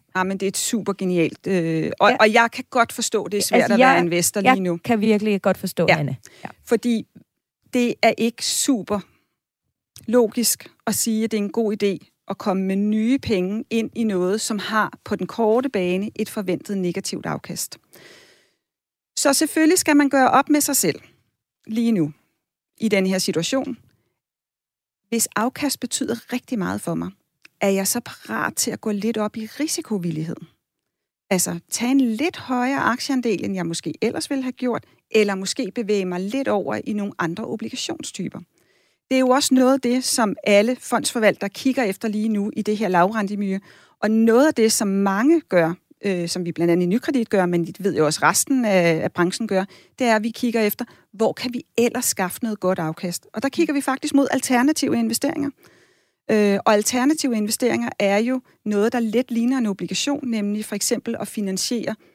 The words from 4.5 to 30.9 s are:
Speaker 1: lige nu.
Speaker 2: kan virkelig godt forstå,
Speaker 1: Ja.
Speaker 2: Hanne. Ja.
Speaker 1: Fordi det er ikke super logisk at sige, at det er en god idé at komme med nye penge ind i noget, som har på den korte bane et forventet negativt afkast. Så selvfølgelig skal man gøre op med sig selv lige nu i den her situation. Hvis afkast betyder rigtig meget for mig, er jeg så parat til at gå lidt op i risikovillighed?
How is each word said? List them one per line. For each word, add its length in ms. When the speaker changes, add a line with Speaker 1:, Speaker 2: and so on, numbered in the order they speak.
Speaker 1:
lige 100
nu. 120
Speaker 2:
kan 240
virkelig 420
godt 160
forstå, 300
Speaker 1:
Ja. 80
Speaker 2:
Hanne. 200
Ja. 40
Speaker 1:
Fordi 420
det 280
er 160
ikke 280
super 540
logisk 640
at 80
sige, 300
at 60
det 80
er 40
en 100
god 300
idé 260
at 100
komme 240
med 140
nye 420
penge 520
ind 240
i 100
noget, 360
som 180
har 340
på 120
den 100
korte 420
bane 460
et 140
forventet 500
negativt 480
afkast. 520
Så 140
selvfølgelig 460
skal 180
man 120
gøre 220
op 180
med 120
sig 160
selv 240
lige 260
nu 200
i 80
den 180
her 120
situation. 580
Hvis 280
afkast 440
betyder 520
rigtig 260
meget 220
for 140
mig, 160
er 80
jeg 180
så 140
parat 560
til 140
at 100
gå 100
lidt 280
op 180
i 100
risikovillighed? 920